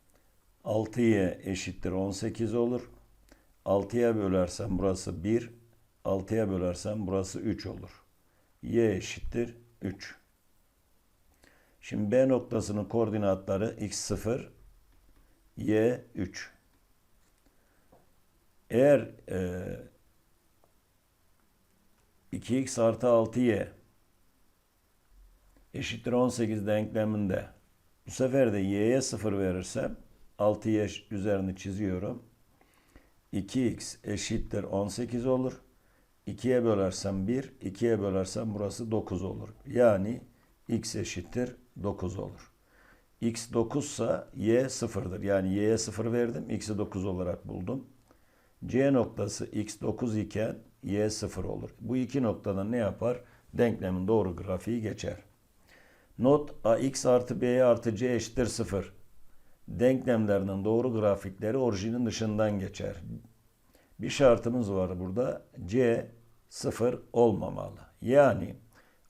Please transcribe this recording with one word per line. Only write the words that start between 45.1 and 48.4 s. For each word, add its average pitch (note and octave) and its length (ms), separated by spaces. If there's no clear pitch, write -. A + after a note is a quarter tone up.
Yani F#2+ 320
y'ye G#2+ 240
sıfır A2 340
verdim, A#2+ 380
x'i G#2 280
dokuz G2 260
olarak F2+ 440
buldum. G#2+ 380